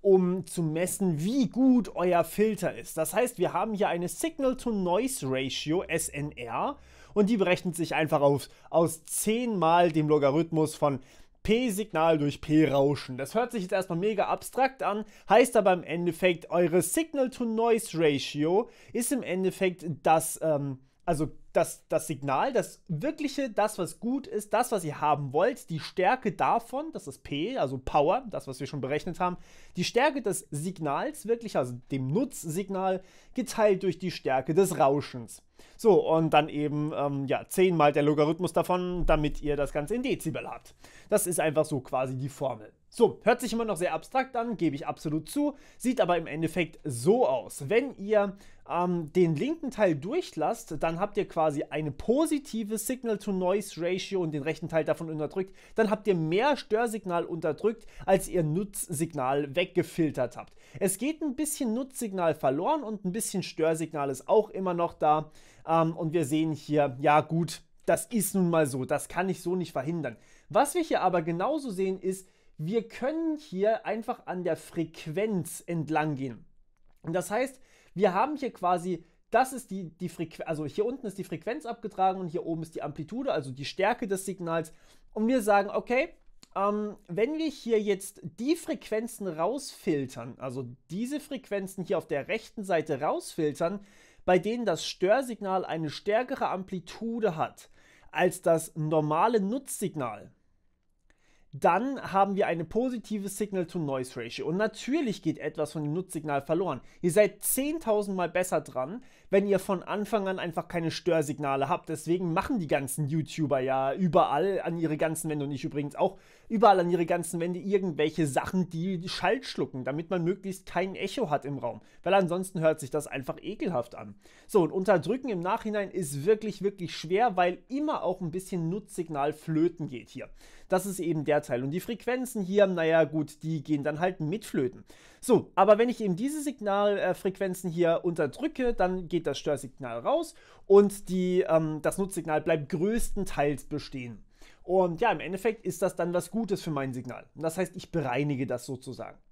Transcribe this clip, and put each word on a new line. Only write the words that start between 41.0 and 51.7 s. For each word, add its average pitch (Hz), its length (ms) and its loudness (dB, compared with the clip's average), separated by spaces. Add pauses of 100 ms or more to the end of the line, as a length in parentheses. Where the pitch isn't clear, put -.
Das 208 160 2
ist 175 120 -2
einfach 156 280 2
so 190 140 -4
quasi 131 360 -4
die 131 140 -6
Formel. 120 420 -8 (160)
So, - 360 4
hört 240 160 4
sich 240 120 -4
immer 226 120 -2
noch 208 120 -2
sehr 160 180 -2
abstrakt 262 420 -4
an, 233 200 -4
gebe 151 200 0
ich 139 100 -8
absolut 156 420 -6
zu, 294 280 -2 (220)
sieht 240 220 0
aber 175 160 4
im 165 100 -4
Endeffekt 165 580 -4
so 147 420 2
aus. 131 440 -4
Wenn 233 260 2
ihr, 202 400 0 (320)
ähm, 175 460 0
den 170 200 6
linken 269 360 -2
Teil 185 260 2
durchlasst, 170 800 -4
dann 165 220 -2
habt 202 160 -4
ihr 190 100 0
quasi 156 380 0
eine 151 260 -4